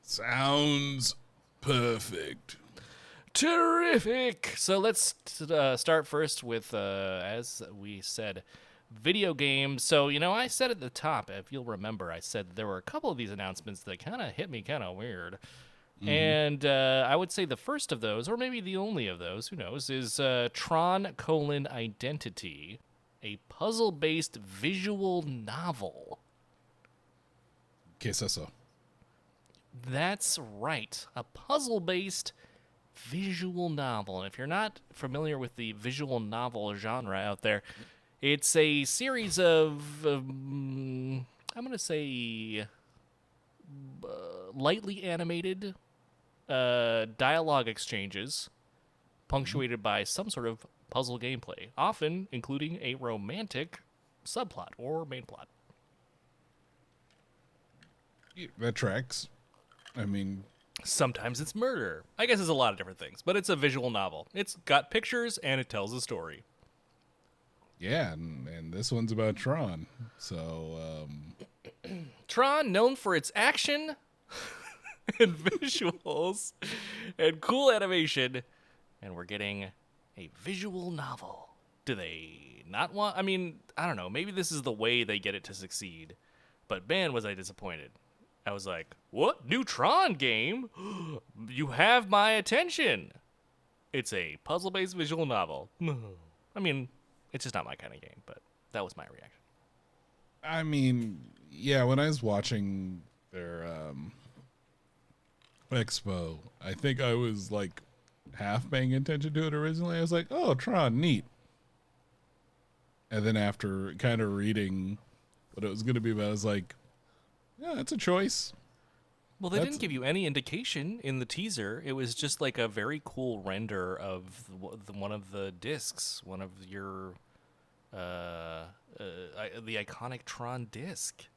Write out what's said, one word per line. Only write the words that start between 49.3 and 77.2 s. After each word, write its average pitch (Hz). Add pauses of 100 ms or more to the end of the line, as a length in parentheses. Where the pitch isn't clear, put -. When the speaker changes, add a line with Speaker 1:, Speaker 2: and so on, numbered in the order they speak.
Speaker 1:
Mm-hmm. 98
Speaker 2:
by 104
some 202
sort 123
of 113 (260)
puzzle 123
gameplay, 127
often 175
including 139
a 127
romantic 131 (440)
subplot -
or 151
main 127
plot. - (3000)
Speaker 1:
Yeah, 180 (120)
that 113
tracks. 120 (680)
I 113
mean, 98 (400)
Speaker 2:
Sometimes 123
it's 151
murder. 156 (160)
I 226
guess 233
it's 165
a 160
lot 123
of 95
different 92
things, -
but 190
it's 190
a 185
visual 135
novel. 95
It's 196
got 139
pictures 233
and 131
it -
tells 104
a 123
story. 82 (1400)
Speaker 1:
Yeah, 110
and, 78
and 82
this 104
one's 113
about 110
Tron. 117 (300)
So, 80 (800)
um, 170
Speaker 2:
<clears throat> -
Tron, 269
known 240
for 185
its 147
action 294 (340)
<laughs> -
and 202
visuals 185 (680)
and 160